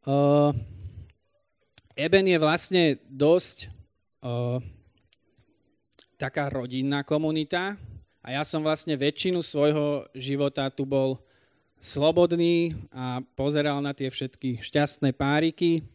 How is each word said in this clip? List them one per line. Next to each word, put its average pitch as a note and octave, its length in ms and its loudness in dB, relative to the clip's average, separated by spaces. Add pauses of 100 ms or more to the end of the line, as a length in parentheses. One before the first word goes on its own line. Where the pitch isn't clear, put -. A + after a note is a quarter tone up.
Ehm, C#3+ 480 4 (1400)
Eben F3+ 320 2
je F3+ 160 4
vlastne D#3+ 640 2
dosť, D3 640 2 (520)
ehm, B2 400 -4 (1600)
taká C#3+ 320 -4
rodinná C3 520 -4
komunita D#3 760 -2 (440)
a - 120 -16
ja C#3 120 -4
som D#3+ 160 -4
vlastne D#3 360 -2
väčšinu E3+ 440 0
svojho D3 720 0
života C#3 560 -2
tu C3+ 160 -6
bol C3+ 360 0 (600)
slobodný E3+ 920 2 (200)
a B2+ 280 -6 (140)
pozeral D3 460 0
na C#3+ 100 -4
tie C#3 160 -6
všetky B2+ 540 -6
šťastné D3 520 0
páriky. D#3+ 720 0 (100)